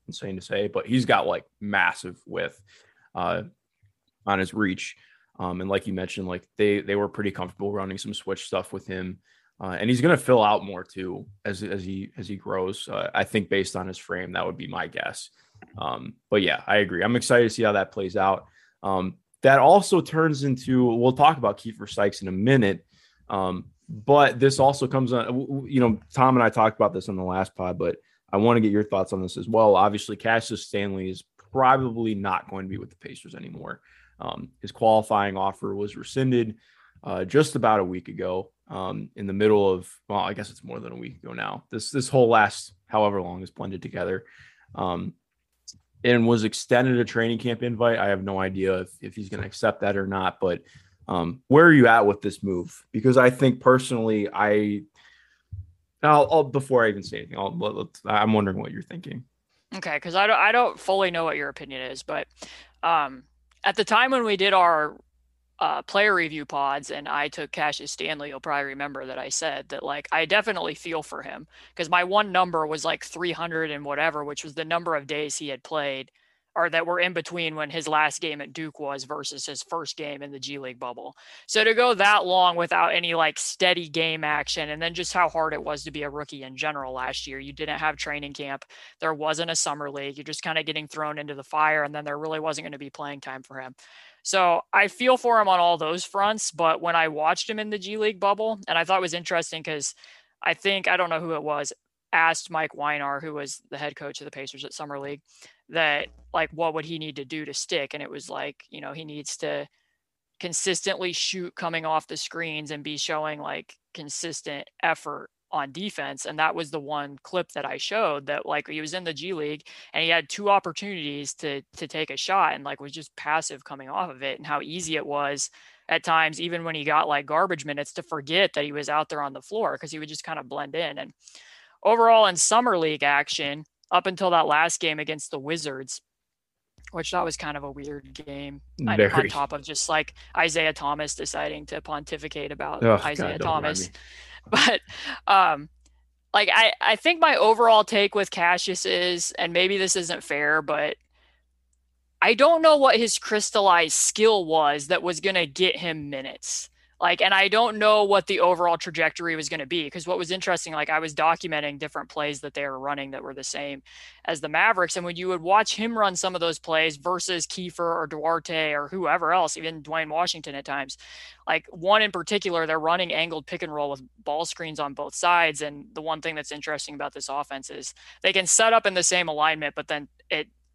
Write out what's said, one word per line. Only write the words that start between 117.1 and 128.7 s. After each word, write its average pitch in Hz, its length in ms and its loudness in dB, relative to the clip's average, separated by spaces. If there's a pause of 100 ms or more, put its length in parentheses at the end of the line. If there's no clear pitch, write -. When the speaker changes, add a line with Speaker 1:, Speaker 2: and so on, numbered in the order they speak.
Speaker 2:
clip - 300 -6
that 185 120 -6
I 131 120 -8
showed 151 500 -2
that, 147 180 -4
like, 147 220 -2
he 151 140 -8
was 151 120 -8
in 185 120 -6
the 165 80 -6
G 151 200 -10
League 151 300 -6 (300)
and 156 100 0
he 165 60 0
had 139 200 2
two 202 200 -2
opportunities 165 840 -2
to, 139 260 -6 (160)
to 165 100 -10
take 156 220 -6
a 139 80 -10
shot 185 360 2
and, 139 120 -10
like, 139 160 -8
was 139 100 -16
just 151 240 -16
passive 151 480 -4
coming 139 260 -16
off 180 200 -4
of 131 140 -16
it, 135 140 -6
and 151 100 -14
how 147 140 -2
easy 160 360 -6
it 139 80 -4
was 143 440 -4 (380)
at - 160 0
times, 160 380 2
even 170 240 -6
when 160 100 -4
he 147 80 -6
got, 156 240 2
like, 143 180 0
garbage 160 400 0
minutes, 143 280 -8
to 175 100 -10
forget 160 500 0
that 147 120 -2
he 147 80 -8